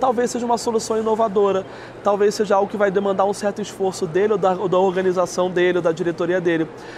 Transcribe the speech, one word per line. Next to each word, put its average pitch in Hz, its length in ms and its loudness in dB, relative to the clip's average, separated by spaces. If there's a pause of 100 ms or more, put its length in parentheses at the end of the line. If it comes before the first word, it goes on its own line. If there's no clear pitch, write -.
talvez 240 300 0
seja 240 160 -4
uma 233 100 2
solução 220 400 -2
inovadora, 214 720 0 (360)
talvez 202 320 2
seja 202 220 2
algo 196 140 2
que 226 80 -6
vai 202 120 2
demandar 190 360 2
um 202 80 0
certo 202 260 -4
esforço 190 460 -4
dele 185 260 2
ou 208 60 2
da, 185 140 2
ou 185 140 -2
da 180 120 2
organização 185 720 0
dele 180 260 2
ou 175 60 0
da 165 100 2
diretoria 170 480 -2
dele. 165 260 0 (320)